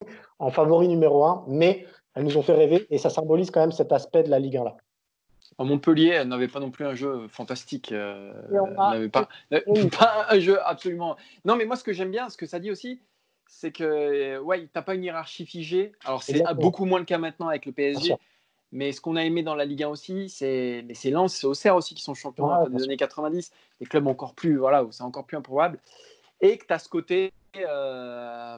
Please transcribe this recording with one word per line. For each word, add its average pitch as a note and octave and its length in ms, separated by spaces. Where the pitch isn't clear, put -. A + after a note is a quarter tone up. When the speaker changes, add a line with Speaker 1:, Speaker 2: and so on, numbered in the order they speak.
Speaker 1:
en C3+ 140
favori E3 360
numéro D#3 380
un, F3+ 220
mais E3 380
elles C3 100
nous D3 140
ont C#3+ 60
fait E3+ 100
rêver D#3+ 380
et D3 80
ça D#3 100
symbolise D#3+ 400
quand E3+ 120
même D#3+ 100
cet D#3+ 200
aspect D3+ 300
de D#3+ 80
la C#3 100
Ligue C3+ 180
un B2 60
là. A2+ 140
Speaker 2:
Montpellier, D3 480
elle D#3+ 200
n'avait B2 200
pas C3+ 120
non C#3 120
plus D3 140
un C#3 100
jeu B2 320
fantastique, - 640
euh, G2+ 400
Speaker 1:
Et G3 80
on G3 200
a G3+ 160
Speaker 2:
n'avait A3 140
pas, C3+ 180
Speaker 1:
Oui. G#3 220
Speaker 2:
<laughs> - 100
pas G#3+ 300
un G#3+ 100
jeu F#3+ 260
absolument. E3+ 520
Non, A#3 100
mais A#3 100
moi, A#3+ 100
ce B3 80
que G#3+ 100
j'aime F#3 160
bien, A#3 200
ce - 80
que E3 100
ça F3 100
dit F#3+ 140
aussi, B3 280
c'est - 240
que, E3 120
euh, C#3+ 560
ouais, E3+ 340
t'as E3 80
pas F#3+ 140
une F#3 80
hiérarchie E3 420
figée. F3+ 460
Alors, C3 180
c'est - 80
Speaker 1:
Exactement. D#3+ 300
Speaker 2:
beaucoup F#3 240
moins F#3 120
le F3 80
cas E3+ 140
maintenant D#3+ 300
avec D3 180
le C3+ 60
P C#3+ 180
S C#3+ 80
G, - 0
Speaker 1:
Bien D#3 160
sûr. - 40
Speaker 2:
mais C#3 200
ce C3 100
qu'on E3 160
a E3 60
aimé E3 200
dans D#3 100
la D3 120
Ligue C#3+ 180
un D3 60
aussi, F#3 400
c'est, B2+ 580
mais A#2+ 80
c'est - 160
Lens, F3+ 240
c'est - 100
Auxerre D3 300
aussi F3 180
qui - 80
sont C#3 140
champions C#3 320
Speaker 1:
Ouais, C#3+ 60
Speaker 2:
à C#3 60
la E3+ 40
fin C#3+ 60
Speaker 1:
bien B2+ 80
Speaker 2:
des C3 60
Speaker 1:
sûr. C3 60
Speaker 2:
années C3+ 80
quatre-vingt-dix, D3+ 540
des B2 40
clubs C#3+ 220
encore C3+ 260
plus, D#3 240
voilà, C3 260
où A2+ 80
c'est B2 120
encore B2+ 220
plus - 120
improbable. C#3+ 420
Et G#3 180
que - 80
t'as E3 140
ce - 100
côté, F#3 440
euh, B2 1000